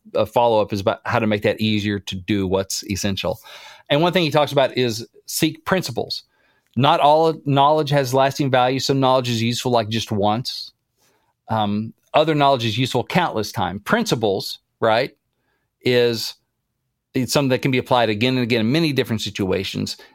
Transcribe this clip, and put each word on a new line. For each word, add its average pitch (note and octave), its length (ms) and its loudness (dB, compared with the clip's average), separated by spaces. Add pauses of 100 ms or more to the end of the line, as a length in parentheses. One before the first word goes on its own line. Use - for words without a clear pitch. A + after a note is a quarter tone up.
(160)
uh, G#2+ 100 2
follow-up A2+ 480 2
is G2+ 60 -4
about G2+ 260 -2
how A#2+ 140 0
to A2+ 80 0
make G#2 160 0
that G#2 160 0
easier G#2 400 -2
to - 160 -10
do F#2+ 320 -2
what's F#2 420 -4
essential. F#2+ 500 -4 (500)
And D3 120 2
one F3 120 2
thing F3+ 100 2
he D3+ 80 -2
talks D3 220 2
about C3+ 240 2
is A#2 280 -2 (220)
seek - 380 -2
principles. - 580 -4 (540)
Not D3 240 4
all D#3 340 4 (100)
knowledge C#3+ 440 4
has C#3 240 2
lasting C3+ 360 2
value. B2+ 300 2
Some C3+ 220 0
knowledge C3 280 2
is A2+ 140 0
useful, A#2+ 300 -2
like, A2 160 0
just A2 220 -4
once. G#2+ 600 -2 (800)
Um, G#2+ 440 -4 (200)
other D#3 200 2
knowledge C#3 320 2
is G#2+ 120 -2
useful B2 260 -2
countless A2+ 480 -2
time. F#2+ 300 -4
Principles, A2 800 -2 (200)
right, A2+ 360 0 (640)
is A#2+ 520 0 (800)
it's C3 200 -2
something C#3+ 160 2
that B2+ 120 0
can C#3 100 0
be B2+ 60 0
applied A#2+ 320 2
again A#2 260 0
and B2+ 80 0
again A#2 180 0
in A2 100 0
many D#3 220 0
different A#2 280 -2
situations. G2 760 -4 (180)